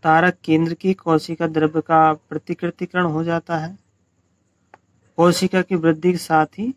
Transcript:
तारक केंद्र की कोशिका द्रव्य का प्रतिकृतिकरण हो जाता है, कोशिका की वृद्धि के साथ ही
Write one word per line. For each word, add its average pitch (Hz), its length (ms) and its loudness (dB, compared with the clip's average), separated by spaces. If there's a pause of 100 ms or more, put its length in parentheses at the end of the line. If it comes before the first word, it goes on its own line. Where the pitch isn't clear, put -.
तारक 165 400 2
केंद्र 165 300 0
की 190 200 -2
कोशिका 165 540 -2
द्रव्य 156 340 -2
का 156 320 4
प्रतिकृतिकरण 170 920 -6
हो 160 180 -4
जाता 165 340 -6
है, 170 200 -10 (1400)
कोशिका 180 440 2
की 185 140 -4
वृद्धि 165 360 0
के 175 60 -2
साथ 160 280 0 (140)
ही 240 180 -6